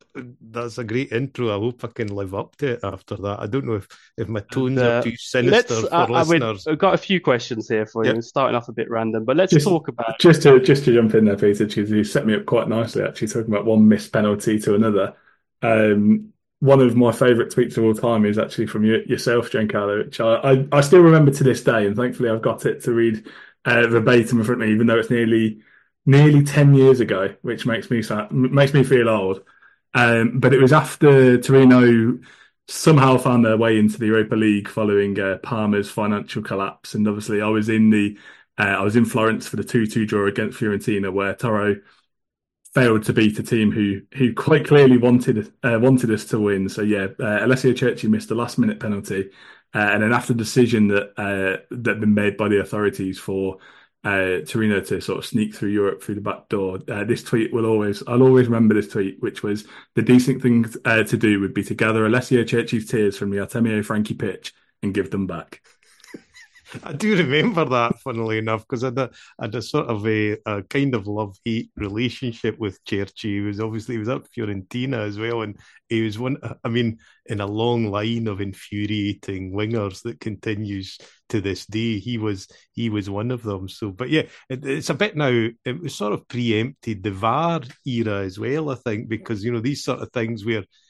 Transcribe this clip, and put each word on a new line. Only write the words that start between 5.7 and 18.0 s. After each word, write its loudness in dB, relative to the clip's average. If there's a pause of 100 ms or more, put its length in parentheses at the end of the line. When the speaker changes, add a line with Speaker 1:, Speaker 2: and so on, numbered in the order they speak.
Speaker 2:
let's, -2
Speaker 1:
for -4
Speaker 2:
uh, 2
I 0
mean, 2
Speaker 1:
listeners. -6
Speaker 2:
I've -2
got 2
a 0
few -2
questions -2
here 0
for -4
you, 2
Speaker 1:
Yep. 2
Speaker 2:
and -6
starting 0
off -6
a -14
bit -6
random, -4
but 0
let's 2
Speaker 3:
Just, 4
Speaker 2:
talk 0
about -8
Speaker 3:
just 8
to, 10
just 4
to 6
jump 4
in 4
there, 2
Peter, 2
'cause -4
you 2
set -2
me 2
up -4
quite 0
nicely, -2
actually, -6
talking -4
about -4
one 6
missed 2
penalty 0
to 0
another. 0 (480)
Um, 2 (260)
one 6
of 2
my 4
favourite 2
tweets -2
of 0
all 2
time 0